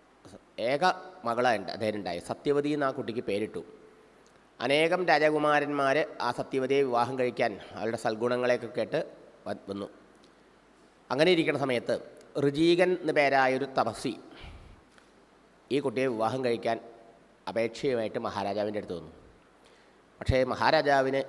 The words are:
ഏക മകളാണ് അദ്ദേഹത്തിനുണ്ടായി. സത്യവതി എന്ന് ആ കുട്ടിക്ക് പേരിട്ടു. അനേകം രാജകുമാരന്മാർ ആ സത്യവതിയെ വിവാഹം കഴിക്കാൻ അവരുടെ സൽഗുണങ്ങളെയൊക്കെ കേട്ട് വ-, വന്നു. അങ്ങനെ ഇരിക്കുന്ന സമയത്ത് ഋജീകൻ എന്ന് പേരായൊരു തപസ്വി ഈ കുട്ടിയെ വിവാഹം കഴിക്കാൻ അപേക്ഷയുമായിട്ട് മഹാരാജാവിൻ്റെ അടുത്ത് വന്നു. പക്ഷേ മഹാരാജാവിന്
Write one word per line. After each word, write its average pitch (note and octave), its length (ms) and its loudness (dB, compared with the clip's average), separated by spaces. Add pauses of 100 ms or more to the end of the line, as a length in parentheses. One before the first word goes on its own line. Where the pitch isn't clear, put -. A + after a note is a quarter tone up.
(580)
ഏക C#3+ 340 2 (320)
മകളാണ് A#2 460 2
അദ്ദേഹത്തിനുണ്ടായി. G2+ 480 -4
സത്യവതി C#3+ 500 -2
എന്ന് D3 180 0
ആ C3+ 40 2
കുട്ടിക്ക് A#2+ 300 -6
പേരിട്ടു. G#2 440 -4 (960)
അനേകം E3 460 2
രാജകുമാരന്മാർ D3 1000 2 (140)
ആ A#2+ 100 -2
സത്യവതിയെ C3+ 520 0
വിവാഹം B2 360 0
കഴിക്കാൻ A#2+ 420 -2 (120)
അവരുടെ A2 240 -4
സൽഗുണങ്ങളെയൊക്കെ A#2+ 680 0
കേട്ട് A2+ 400 -4 (420)
വ-, G2+ 80 -6 (120)
വന്നു. G2 200 -8 (1200)
അങ്ങനെ D#3 200 4
ഇരിക്കുന്ന D3+ 300 2
സമയത്ത് B2 340 0 (540)
ഋജീകൻ E3+ 420 4 (100)
എന്ന് D3+ 120 -2
പേരായൊരു C3+ 520 4
തപസ്വി A#2+ 500 -2 (1600)
ഈ C#3 100 2
കുട്ടിയെ C3 260 -2
വിവാഹം A#2 380 -2
കഴിക്കാൻ A2+ 360 0 (680)
അപേക്ഷയുമായിട്ട് A#2 680 -2
മഹാരാജാവിൻ്റെ G#2 600 -4
അടുത്ത് F#2 200 -8
വന്നു. D#2 140 -16 (1080)
പക്ഷേ C3 240 2
മഹാരാജാവിന് C3+ 840 2